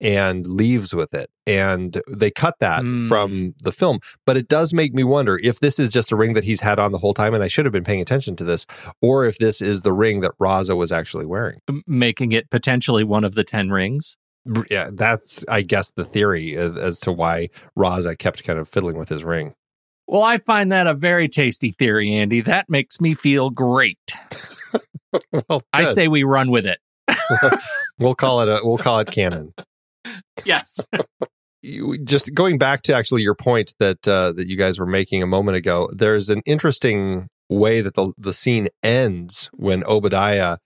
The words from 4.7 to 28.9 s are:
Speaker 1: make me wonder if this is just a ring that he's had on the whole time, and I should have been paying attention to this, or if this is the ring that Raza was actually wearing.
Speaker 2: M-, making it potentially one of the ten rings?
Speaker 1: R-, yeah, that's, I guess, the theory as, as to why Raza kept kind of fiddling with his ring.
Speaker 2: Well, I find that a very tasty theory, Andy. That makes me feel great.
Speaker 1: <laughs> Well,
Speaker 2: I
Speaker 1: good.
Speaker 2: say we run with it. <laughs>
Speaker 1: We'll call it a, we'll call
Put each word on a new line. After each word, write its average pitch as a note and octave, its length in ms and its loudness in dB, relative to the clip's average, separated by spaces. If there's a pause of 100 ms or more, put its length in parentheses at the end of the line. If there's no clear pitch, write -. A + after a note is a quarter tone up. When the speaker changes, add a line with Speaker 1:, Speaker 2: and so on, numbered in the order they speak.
Speaker 1:
make D#3+ 180 2
me C3 100 0
wonder B2+ 400 2
if A#2 180 0
this C#3+ 180 2
is C3 100 2
just A2 240 0
a A2+ 40 2
ring A2 180 2
that G#2+ 100 2
he's G2+ 160 -2
had G#2 180 2
on G2+ 140 2
the F#2+ 60 -4
whole G2+ 160 0
time, G#2+ 180 0
and G#2+ 100 0
I F#2+ 60 -2
should D3+ 160 0
have B2+ 80 0
been F#2 120 -2
paying G2 180 -2
attention G#2+ 340 -2
to E2+ 80 -8
this, E2+ 220 -2 (340)
or C3 240 4
if A2+ 140 0
this A2 240 2
is G2+ 180 0
the F#2+ 140 2
ring G#2 260 2
that F2+ 180 0
Raza F#2+ 380 0
was F2 160 -2
actually D#2+ 320 -4
wearing. F#2+ 360 -6 (100)
Speaker 2:
M-, C#3+ 160 -8
making B2 460 0
it A2+ 180 0
potentially B2 520 2
one G#2+ 220 0
of G2 100 -4
the G#2+ 100 0
ten G2 260 -4
rings? G2+ 480 -2 (360)
Speaker 1:
R-, A2 160 -2
yeah, F#2+ 220 -2
that's, A2 560 -2
I G#2+ 140 0
guess, F#2+ 280 0
the F2 140 -8
theory F2 520 0
as, E2+ 220 -2
as F2 220 -4
to F#2 120 -2
why E2+ 360 -2 (280)
Raza F2+ 420 0
kept - 260 -6
kind E2 140 -4
of D#2 100 -8
fiddling F2 300 -4
with D#2 100 -10
his D#2 160 -8
ring. E2 300 -6 (520)
Speaker 2:
Well, G3+ 160 2
I A#3 160 2
find G3+ 340 2
that F#3 140 4
a D#3+ 80 2
very E3+ 340 2
tasty B2 440 0
theory, G#2+ 420 2
Andy. G#2+ 260 2
That F3 300 0
makes C#3 300 -2
me D#3+ 140 2
feel C#3 360 2
great. B2 480 2 (320)
Speaker 1:
<laughs> - 480 -8 (720)
Well, C#3+ 140 0 (100)
Speaker 2:
I D3+ 120 4
Speaker 1:
good. D3 100 2
Speaker 2:
say F3+ 140 4
we D3+ 140 2
run C3+ 280 2
with A#2 160 2
it. F#2 120 -2 (300)
<laughs> F#5 520 2 (380)
Speaker 1:
We'll B2+ 160 2
call B2+ 280 2
it G#2+ 60 2
a, G#2+ 140 2
we'll A#2 160 0
call A2+ 220 2